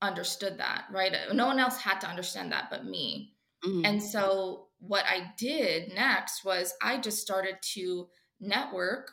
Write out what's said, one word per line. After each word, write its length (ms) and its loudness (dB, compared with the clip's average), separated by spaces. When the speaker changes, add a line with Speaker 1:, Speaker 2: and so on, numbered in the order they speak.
Speaker 1:
understood 580 -2
that, 320 -2
right? 220 2
No 120 6
one 120 4
else 200 4
had 220 0
to 80 -4
understand 440 -6
that 180 -2
but 160 -6
me. 480 -6
Speaker 2:
Mm-hmm. 220 2
Speaker 1:
And 180 4
so 640 0
what 260 0
I 320 2
did 560 0
next 520 0
was 360 0
I 160 2
just 240 -2
started 360 -2
to 340 -2
network 720 -2